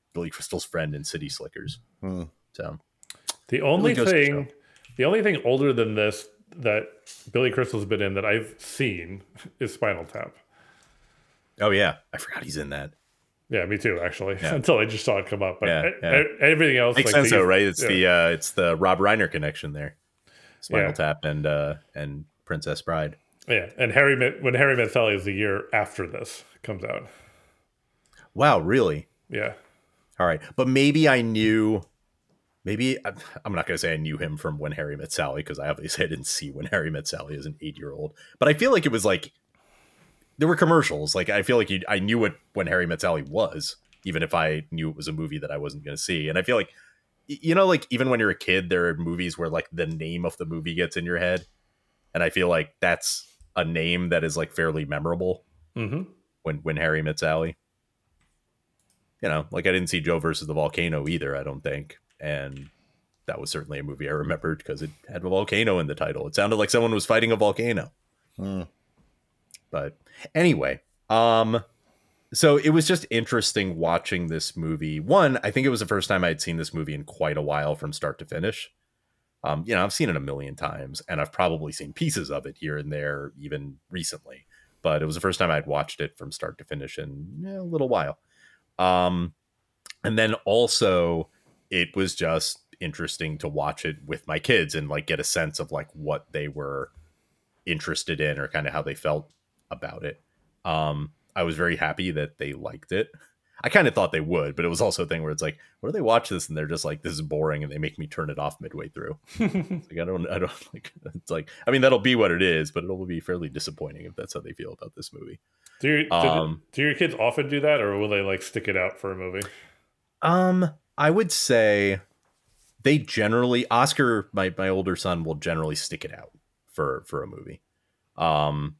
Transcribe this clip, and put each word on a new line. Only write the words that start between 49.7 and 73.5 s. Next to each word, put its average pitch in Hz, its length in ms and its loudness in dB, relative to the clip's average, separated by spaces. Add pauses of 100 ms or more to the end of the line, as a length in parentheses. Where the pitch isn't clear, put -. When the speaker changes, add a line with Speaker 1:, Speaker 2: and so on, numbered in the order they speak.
Speaker 1:
the 82 140 -2
name 82 380 -6
of 82 120 -4
the 87 80 -8
movie 82 300 -6
gets 85 220 -2
in 92 80 -2
your 85 140 -2
head. 90 280 0 (680)
And 85 80 2
I 80 80 2
feel 92 180 2
like 80 320 2
that's - 480 0 (280)
a 87 80 2
name 85 440 0
that 82 160 2
is, 76 120 -2
like, 78 160 -4
fairly 80 320 -2
memorable. 85 600 -2 (320)
Speaker 3:
Mm-hmm. 120 260 -4 (400)
Speaker 1:
When, 78 160 -2
When 78 200 -2
Harry 78 240 2
Met 76 180 -2
Sally. 80 360 0 (1700)
You 104 60 0
know, 76 220 0
like, 90 160 -4
I 92 60 6
didn't 92 160 2
see 87 120 0
Joe 82 180 0
versus 78 280 -2
the 76 80 -6
Volcano 78 540 0
either, 76 280 -2
I 67 80 -6
don't 69 180 -10
think. 71 360 -8 (220)
And 69 480 -8 (580)
that - 140 -6
was - 100 -8
certainly 73 280 -8
a 71 40 -8
movie 71 260 -8
I 71 40 -2
remembered 78 520 -2
'cause 71 180 -8
it 76 80 -8 (180)
had 87 160 -10
a 92 40 -4
volcano 101 500 2
in 80 80 0
the 73 80 -6
title. - 320 -4
It - 80 -10
sounded 107 220 2
like 104 140 2
someone 117 220 4
was 104 140 0
fighting 113 260 4
a 110 40 4
volcano. 107 560 0 (440)
Speaker 2:
Hmm. 95 260 -6 (1080)
Speaker 1:
But - 260 -6 (380)
anyway, 90 480 2 (260)
um, 113 560 4 (680)
so 147 260 6
it 143 120 4
was 156 160 6
just 180 240 0
interesting 107 640 0